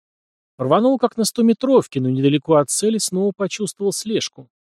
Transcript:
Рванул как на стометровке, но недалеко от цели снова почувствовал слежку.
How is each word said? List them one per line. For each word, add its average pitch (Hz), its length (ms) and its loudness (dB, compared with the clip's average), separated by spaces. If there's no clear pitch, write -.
Рванул 214 420 2
как - 180 -2
на 226 80 0
стометровке, 233 760 0
но 127 80 -2
недалеко 139 460 0
от 147 160 4
цели 220 280 -2
снова 196 380 -2
почувствовал 202 560 -6
слежку. 175 580 -6